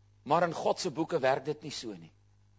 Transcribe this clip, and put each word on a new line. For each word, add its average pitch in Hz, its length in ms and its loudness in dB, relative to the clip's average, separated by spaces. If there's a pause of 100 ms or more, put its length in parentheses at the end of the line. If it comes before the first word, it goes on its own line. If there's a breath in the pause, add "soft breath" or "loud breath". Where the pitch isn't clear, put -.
(280)
maar 165 160 6
in 170 120 0
God - 280 0
se 180 80 -2
boeke 151 320 -2
werk 131 240 4
dit 147 160 -4
nie 147 80 -8
so 107 240 -8
nie. 82 160 -18 (480)